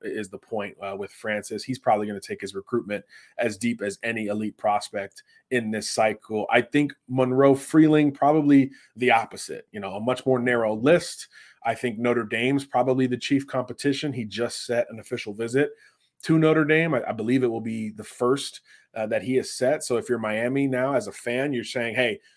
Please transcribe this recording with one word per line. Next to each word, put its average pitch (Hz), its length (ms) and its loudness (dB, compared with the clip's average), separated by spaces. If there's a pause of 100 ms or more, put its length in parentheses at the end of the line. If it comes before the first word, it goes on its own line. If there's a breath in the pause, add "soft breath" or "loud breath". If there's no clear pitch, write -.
i-, - 40 -10
is 101 200 -6
the 98 100 -16
point, 101 440 -8
uh, 98 160 -8
with 98 140 -10
Francis. 107 520 -8
He's 127 160 -8
probably 107 260 2
gonna 104 140 -8
take 101 220 -10
his 95 140 -10
recruitment 101 500 -4 (320 loud breath)
as 113 200 -2
deep 117 240 -2
as 98 220 -4
any 113 220 -4
elite 104 320 -4
prospect 104 640 -4 (280 soft breath)
in 117 200 0
this 107 180 -4
cycle. 110 600 -2
I 120 100 4
think 147 320 0 (140)
Monroe 131 480 4
Freeling, 151 560 4
probably 143 600 4 (260 loud breath)
the 120 140 2
opposite, 110 600 -2
you 107 80 -10
know, 98 140 -6
a 101 80 -8
much 127 240 -2
more 131 140 4
narrow 117 360 2
list. 143 540 2 (340 loud breath)
I 117 120 -2
think 117 220 -4
Notre 120 280 0
Dame's 123 400 0
probably 127 420 2
the 123 80 -2
chief 139 320 -2
competition. 135 640 -4
He 127 140 -6
just 107 400 -6
set 120 240 0
an 113 100 -14
official 113 340 -8
visit 117 360 0 (540 soft breath)
to 165 140 4
Notre 156 280 4
Dame. 156 280 2
I, 117 140 0
I 107 60 -4
believe 120 300 2
it 120 80 2
will 113 100 -4
be 110 300 -6
the 107 120 -16
first, - 560 -2 (340 soft breath)
uh, 110 140 -4
that 110 160 -2
he 127 120 -2
has - 160 0
set. 135 320 0
So 123 120 -2
if 113 140 -2
you're 120 100 0
Miami 120 480 0
now 131 280 0
as 107 120 0
a 95 60 -12
fan, 131 400 -4
you're 117 100 -4
saying, 117 320 -4
"Hey, 117 240 0 (180 soft breath)